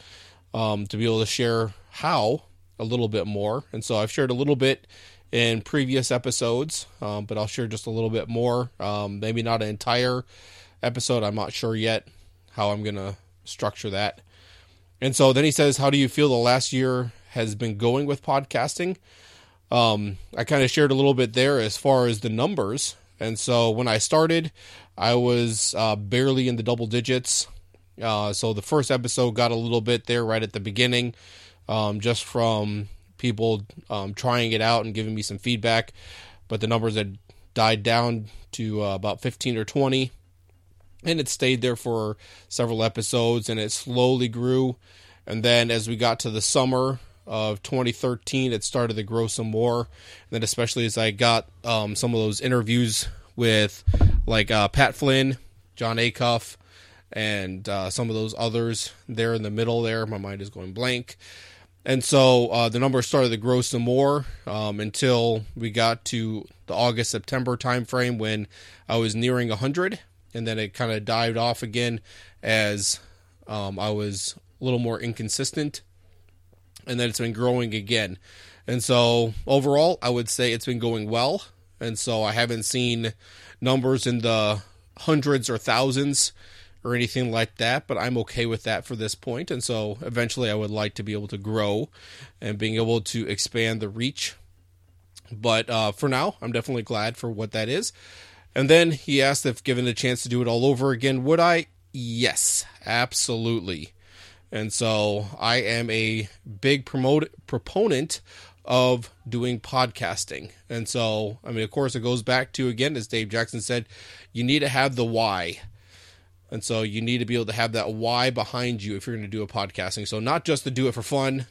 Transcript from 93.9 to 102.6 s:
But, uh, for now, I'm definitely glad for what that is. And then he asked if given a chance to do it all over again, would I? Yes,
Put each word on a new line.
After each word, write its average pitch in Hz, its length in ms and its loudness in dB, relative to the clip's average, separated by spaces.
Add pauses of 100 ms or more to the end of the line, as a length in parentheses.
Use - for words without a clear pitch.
But, 110 380 0
uh, 110 240 0
for 147 160 -2
now, 131 320 0
I'm 117 120 -6
definitely 120 320 -4
glad 113 320 -4
for 120 140 -6
what 107 200 -6
that 110 180 -2
is. 175 240 -2 (640)
And 135 160 4
then 165 220 8
he 139 280 0
asked 135 240 2
if 123 180 -2
given 123 240 0
a 120 60 0
chance 123 300 -2
to 123 60 -8
do 120 120 0
it 117 80 0
all 117 160 2
over 135 260 4
again, 127 340 0
would 160 160 4
I? 170 260 4 (260)
Yes, 117 720 -2 (220)